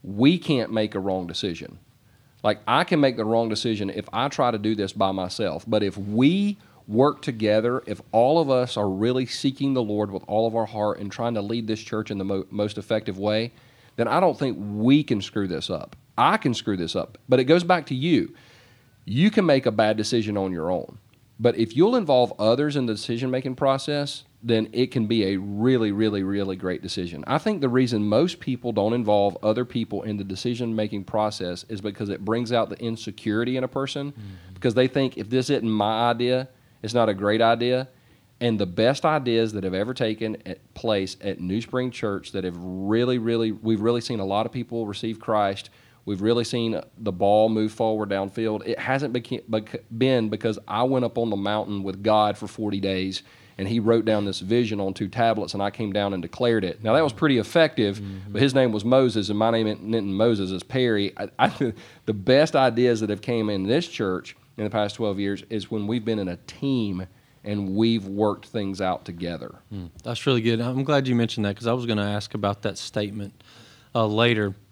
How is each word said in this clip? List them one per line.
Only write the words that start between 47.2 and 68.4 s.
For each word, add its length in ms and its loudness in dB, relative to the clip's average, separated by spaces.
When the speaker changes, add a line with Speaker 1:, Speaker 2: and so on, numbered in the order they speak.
Speaker 1:
move 220 0
forward 400 -2
downfield. 560 -4
It 100 -4
hasn't 340 -2
beca-, 380 -6
bec-, 360 -4
been 320 2
because 380 -2
I 160 0
went 200 2
up 140 -2
on 140 0
the 40 -2
mountain 460 -2
with 220 -8
God 340 4
for 80 -10
forty 340 -4
days 440 -2
and 100 -4
he 120 0
wrote 260 4
down 200 2
this 160 -4
vision 400 0
on 120 -2
two 140 -4
tablets, 460 0
and 100 -4
I 80 0
came 220 -6
down 200 0
and 80 -4
declared 440 0
it. 180 -6
Now, 100 2
that 100 6
was 100 0
pretty 240 2
effective, 640 2
Speaker 3:
Mm-hmm. 340 -10
Speaker 1:
but 80 2
his 120 4
name 180 4
was 120 -2
Moses, 460 4
and 100 0
my 120 4
name 160 2
isn't 460 -2
Moses, 380 2
it's 120 -6
Perry. 540 0
I, 120 -8
I, 340 2
<laughs> 160 -20
the 80 -2
best 420 4
ideas 460 4
that 80 -2
have 120 -4
came 280 -2
in 140 -2
this 240 0
church 480 -4
in 60 -6
the 60 -4
past 260 -2
twelve 240 -2
years 300 -4
is 220 -6
when 160 -4
we've 180 -2
been 140 -2
in 80 -4
a 100 -6
team 600 -4
and 320 -4
we've 320 2
worked 400 0